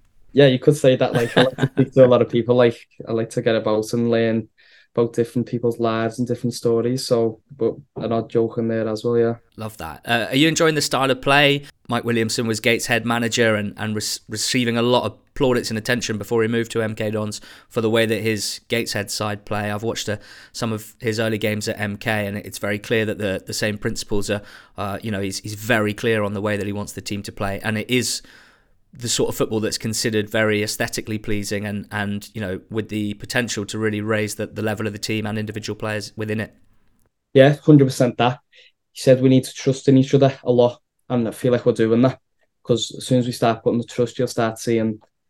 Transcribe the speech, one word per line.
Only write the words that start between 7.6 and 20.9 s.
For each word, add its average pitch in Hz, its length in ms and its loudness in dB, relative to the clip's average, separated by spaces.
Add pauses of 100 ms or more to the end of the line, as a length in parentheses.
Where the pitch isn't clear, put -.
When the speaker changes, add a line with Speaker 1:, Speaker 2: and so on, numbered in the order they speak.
Speaker 1:
an 113 160 -4
odd 113 180 -2
joke 113 260 0
in 113 120 -2
there 113 200 -2
as 107 160 -4
well, 120 140 0
yeah. 117 180 2 (200)
Speaker 2:
Love 110 200 -10
that. 80 300 -12
Uh, 113 240 0
are 127 60 0
you 151 120 6
enjoying 160 260 2
the 147 60 -2
style 135 300 0
of 131 100 -2
play? 143 440 4 (240)
Mike 117 160 -2
Williamson 117 420 0
was 110 140 -2
Gateshead 117 440 0
manager 117 500 2
and, 104 220 -4
and 107 180 -6
re-, 107 80 -6 (260)
receiving 117 500 0
a 117 40 2
lot 123 220 4
of 104 140 -6 (160)
plaudits 127 360 0
and 110 80 -4
attention 113 380 -2
before 113 240 -2
he 110 80 2
moved 117 240 -2
to 113 100 -2
M 110 120 -4
K 107 160 -4
Dons 107 320 -6 (260)
for 120 140 -4
the 110 80 2
way 113 160 4
that 107 160 -2
his 110 460 -2
Gateshead 113 420 -4
side 104 340 -6
play. 104 260 -4
I've 104 120 -6
watched, - 260 -6
uh, 104 80 -4 (360)
some 113 200 -4
of 107 260 -10